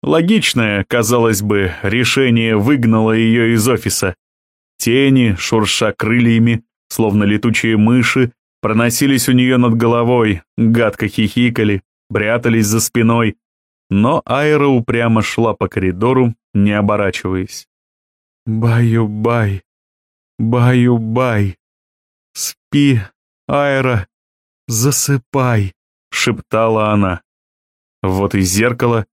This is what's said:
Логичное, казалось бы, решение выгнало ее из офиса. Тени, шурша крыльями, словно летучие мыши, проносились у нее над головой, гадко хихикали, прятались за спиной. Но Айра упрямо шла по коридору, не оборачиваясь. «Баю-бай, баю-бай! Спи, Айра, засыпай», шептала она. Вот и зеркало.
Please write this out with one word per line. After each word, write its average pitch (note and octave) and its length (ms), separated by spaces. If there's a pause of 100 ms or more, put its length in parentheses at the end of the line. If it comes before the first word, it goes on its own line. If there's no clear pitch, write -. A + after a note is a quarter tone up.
Логичное, D3 840
казалось A#2 520
бы, G2+ 320 (100)
решение A#2 720
выгнало A2 560
ее A2+ 420
из A2 140
офиса. G2+ 480 (600)
Тени, B2+ 640
шурша G#2+ 540
крыльями, A#2 720 (240)
словно G#2+ 360
летучие A2 520
мыши, A#2+ 560 (280)
проносились A#2+ 680
у C3+ 40
нее B2+ 240
над A#2+ 200
головой, A#2 680 (140)
гадко A2+ 520
хихикали, A2+ 760 (260)
прятались A2+ 580
за A2 140
спиной. A#2 560 (560)
Но A#2 320
Айра C#3+ 440
упрямо A#2 520
шла A2+ 320
по - 140
коридору, A2+ 680 (180)
не G2+ 160
оборачиваясь. G2+ 960 (800)
«Баю-бай, A2+ 1160 (760)
баю-бай! A#2+ 1160 (760)
Спи, - 680 (480)
Айра, C3+ 580 (600)
засыпай», B2 1080 (380)
шептала A2 800
она. F#2+ 300 (760)
Вот F#2+ 360
и G2 60
зеркало. A2+ 720